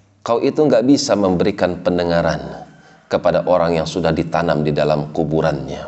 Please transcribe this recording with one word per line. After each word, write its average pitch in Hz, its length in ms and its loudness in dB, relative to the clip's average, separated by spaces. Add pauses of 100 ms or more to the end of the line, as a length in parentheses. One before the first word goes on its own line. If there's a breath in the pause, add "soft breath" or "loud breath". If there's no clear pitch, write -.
(200)
kau 117 240 0
itu 139 160 0
enggak 123 240 4
bisa 127 320 2
memberikan 90 640 0
pendengaran 85 880 -2 (400 loud breath)
kepada 85 400 0
orang 85 320 2
yang 78 80 -2
sudah 85 240 0
ditanam 80 560 0
di 76 80 0
dalam 76 400 -2
kuburannya. 76 720 -2